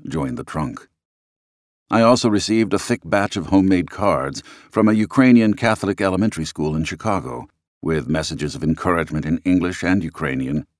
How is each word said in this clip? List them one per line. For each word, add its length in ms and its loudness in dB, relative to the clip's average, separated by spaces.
join 260 -6
the 100 -10
trunk. 440 -8
I 100 6
also 260 6
received 460 2
a 60 0
thick 260 -4
batch 320 -2
of 80 -4
homemade 460 2
cards 500 -2
from 180 4
a 40 4
Ukrainian 600 4
Catholic 480 0
elementary 440 0
school 300 -4
in 100 -2
Chicago, 600 -6
with 260 -2
messages 460 -4
of 80 -8
encouragement 640 -2
in 180 -2
English 380 0
and 200 0
Ukrainian, 640 -6